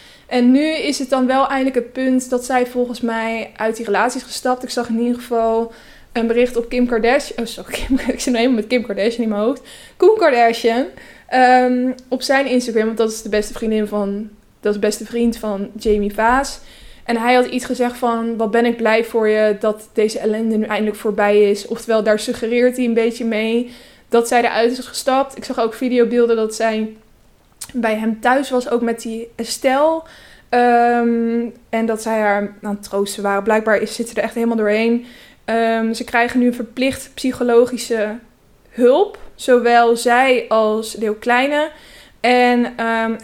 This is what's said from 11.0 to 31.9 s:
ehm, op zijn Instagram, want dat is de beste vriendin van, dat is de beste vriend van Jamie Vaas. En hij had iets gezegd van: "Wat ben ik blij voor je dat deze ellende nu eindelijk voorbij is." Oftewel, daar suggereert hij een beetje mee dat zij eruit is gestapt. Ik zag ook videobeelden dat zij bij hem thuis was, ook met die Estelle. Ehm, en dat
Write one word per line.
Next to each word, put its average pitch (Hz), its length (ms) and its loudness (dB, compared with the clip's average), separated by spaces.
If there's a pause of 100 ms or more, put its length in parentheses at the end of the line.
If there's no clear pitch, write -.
ehm, 254 640 4 (160)
op 254 140 -4
zijn 277 240 2
Instagram, 233 400 0
want 220 120 -4
dat 226 140 0
is 220 100 -10
de 220 80 -8
beste 208 240 -2
vriendin 220 340 -2
van, 208 420 -4 (320)
dat 208 140 0
is 202 40 -6
de 214 80 0
beste 214 180 -4
vriend 233 320 0
van 202 400 -6
Jamie 208 360 0
Vaas. 247 460 0 (440)
En 233 140 -2
hij 240 160 2
had 247 120 6
iets 247 200 -6
gezegd 240 320 -2
van: 233 400 -2
"Wat 214 140 -2
ben 233 140 4
ik 240 120 0
blij 226 260 2
voor 226 240 0
je 214 320 2
dat 214 340 -4
deze 214 260 0
ellende 220 380 -2
nu 214 80 0
eindelijk 214 300 -2
voorbij 208 540 2
is." 202 180 -2
Oftewel, 220 360 -2
daar 214 160 2
suggereert 240 580 0
hij 254 80 0
een 233 80 0
beetje 226 320 0
mee 226 460 -2 (380)
dat 233 180 2
zij 240 120 2
eruit 233 320 2
is 254 140 -8
gestapt. 269 520 -2
Ik - 60 -14
zag 262 160 -8
ook 220 140 0
videobeelden 240 640 2
dat 220 200 -2
zij 220 400 -2 (800)
bij 226 220 -2
hem 220 240 -2
thuis 262 300 0
was, 247 200 -2
ook 240 120 0
met 233 200 -4
die 226 340 -10
Estelle. 285 640 0 (480)
Ehm, 240 960 2 (240)
en 226 160 -2
dat 220 160 -2